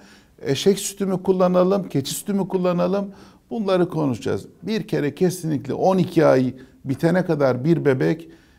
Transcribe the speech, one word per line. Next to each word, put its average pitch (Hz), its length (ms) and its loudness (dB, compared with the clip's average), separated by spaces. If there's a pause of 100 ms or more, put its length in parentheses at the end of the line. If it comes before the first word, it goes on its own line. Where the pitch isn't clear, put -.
(420)
eşek 196 360 2
sütü - 280 -6
mü 185 160 -2
kullanalım, 185 680 2
keçi 135 260 -4
sütü - 180 -6
mü 190 160 -2
kullanalım? 180 600 0 (400)
Bunları 185 380 0
konuşacağız. 127 580 -4 (160)
Bir 202 260 -4
kere 147 260 -2
kesinlikle 160 600 -2
on 190 240 2
iki 165 280 4
ay 131 280 4 (300)
bitene 165 400 0
kadar 139 400 0
bir 151 200 2
bebek 151 440 0 (300)